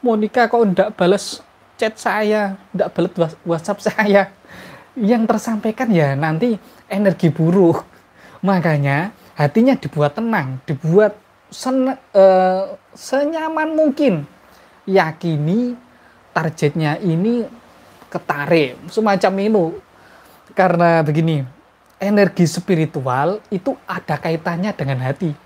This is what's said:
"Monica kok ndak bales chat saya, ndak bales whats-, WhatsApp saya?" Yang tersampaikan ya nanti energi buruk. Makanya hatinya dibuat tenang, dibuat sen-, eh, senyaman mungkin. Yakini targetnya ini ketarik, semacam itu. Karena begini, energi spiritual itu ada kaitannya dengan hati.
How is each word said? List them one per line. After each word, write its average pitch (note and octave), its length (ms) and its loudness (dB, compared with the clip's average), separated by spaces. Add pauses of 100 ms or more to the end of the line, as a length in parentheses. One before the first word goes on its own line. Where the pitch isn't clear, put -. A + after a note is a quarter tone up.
"Monica A3 400 2
kok A#3 240 2
ndak G3 240 0
bales - 480 -2 (320)
chat - 240 -6
saya, G#3 560 -2 (160)
ndak - 240 -4
bales F3 240 -2
whats-, D#3+ 240 -2
WhatsApp E3+ 400 -6
saya?" G3+ 480 2 (640)
Yang A3+ 320 0
tersampaikan A3 640 -2
ya D3+ 240 2
nanti D#3+ 400 0 (320)
energi F#3+ 400 0
buruk. E3 560 2 (640)
Makanya D#3 640 0 (240)
hatinya A3+ 400 2
dibuat D3 400 -2
tenang, E3 480 -4
dibuat F3 560 0 (320)
sen-, C4 480 -4 (160)
eh, F#3+ 640 4 (160)
senyaman D#4 800 -4
mungkin. C#4+ 480 2 (640)
Yakini F3+ 960 0 (540)
targetnya D#3 640 -2
ini G3+ 480 -2 (640)
ketarik, D3 640 -2 (160)
semacam G3+ 480 2
itu. G3+ 240 2 (880)
Karena F3 480 4
begini, D#3 400 0 (560)
energi G3 480 2
spiritual D#3+ 1040 -2
itu G3+ 240 -4 (160)
ada - 320 -6
kaitannya E3+ 560 -4
dengan C3+ 240 -4
hati. C#3 320 -4 (140)